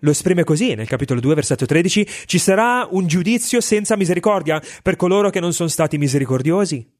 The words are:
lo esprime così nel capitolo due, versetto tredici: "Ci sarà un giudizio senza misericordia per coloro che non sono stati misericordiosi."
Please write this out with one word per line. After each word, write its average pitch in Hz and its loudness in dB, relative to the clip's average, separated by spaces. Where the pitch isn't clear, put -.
lo 147 2
esprime 175 0
così 160 0
nel 110 -8
capitolo 127 -2
due, 147 2
versetto 135 -2
tredici: 180 2
"Ci - -4
sarà 233 2
un 185 0
giudizio 208 0
senza 214 0
misericordia 170 0
per 185 0
coloro 196 2
che 185 -2
non 170 -2
sono 170 -2
stati 156 0
misericordiosi." 139 -2